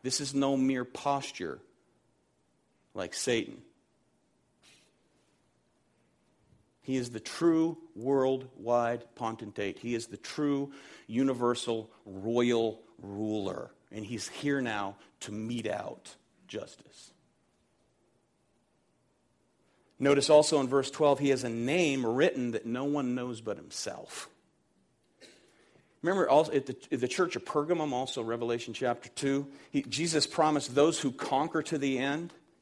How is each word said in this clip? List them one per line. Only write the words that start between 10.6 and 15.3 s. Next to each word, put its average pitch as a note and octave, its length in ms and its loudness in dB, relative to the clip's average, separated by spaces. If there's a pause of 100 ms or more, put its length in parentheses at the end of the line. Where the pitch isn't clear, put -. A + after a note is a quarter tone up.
universal A#2+ 840 0 (160)
royal A2+ 760 2 (220)
ruler. G2+ 680 -4 (180)
And G#2+ 160 -10
he's A2 220 -8
here C#3+ 320 -2
now G#2 360 -4 (240)
to G#2 120 -10